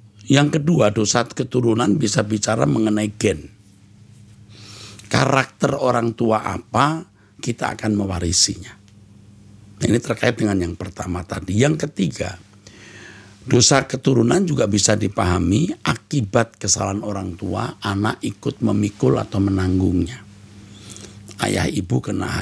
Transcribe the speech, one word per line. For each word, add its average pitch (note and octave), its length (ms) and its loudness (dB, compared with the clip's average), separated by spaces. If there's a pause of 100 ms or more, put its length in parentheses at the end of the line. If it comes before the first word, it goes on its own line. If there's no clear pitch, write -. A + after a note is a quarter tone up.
(280)
yang C#3+ 240 4
kedua, D3 400 2
dosa A2+ 320 0
keturunan B2 720 0
bisa A2+ 240 0
bicara A2 480 0
mengenai A2 480 2
gen. F2 320 0 (1600)
Karakter C3+ 720 0
orang A#2+ 320 2
tua A2 320 0
apa, C#3 580 0 (380)
kita B2 340 -4
akan A2 220 -2
mewarisinya. F2+ 760 -2 (1080)
Nah, - 80 0
ini A2+ 80 4
terkait A#2 400 0
dengan G2+ 240 0
yang F2 160 -4
pertama F#2 480 -8
tadi. G2+ 400 0
Yang D#3 240 0
ketiga, - 480 -4 (1120)
dosa B2+ 400 4
keturunan C3 560 2
juga B2+ 240 0
bisa G#2 260 2
dipahami G2+ 760 0 (100)
akibat A#2 800 -2
kesalahan G2+ 400 -2
orang G2 340 -6
tua, G2+ 460 -6
anak G#2 420 -2
ikut - 380 -6
memikul G#2+ 580 2
atau G#2+ 220 -2
menanggungnya. F#2 800 0 (1200)
Ayah G2+ 240 0
ibu G2 400 -2
kena F#2+ 240 -4
H F2 140 -4